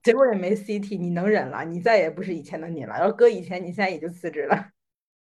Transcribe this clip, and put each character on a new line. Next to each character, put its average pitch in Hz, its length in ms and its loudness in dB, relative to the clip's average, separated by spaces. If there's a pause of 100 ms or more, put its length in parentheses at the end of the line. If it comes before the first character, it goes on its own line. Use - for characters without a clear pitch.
结 226 120 6
果 269 180 6
也 202 60 0
没 185 180 0
C 208 220 -6
T， 202 180 -6
你 175 140 -4
能 175 180 0
忍 185 200 2
了， 120 140 -6
你 165 160 -8
再 220 200 4
也 160 120 2
不 160 120 -8
是 185 120 -6
以 156 80 -8
前 165 160 -10
的 160 100 -10
你 160 160 -8
了。 104 140 -8
要 190 140 2
搁 226 160 6
以 190 140 0
前， 180 200 -8
你 170 40 -8
现 180 80 -8
在 190 160 0
已 165 80 -6
经 170 120 -8
辞 170 200 -10
职 151 160 -4
了。 165 200 2 (600)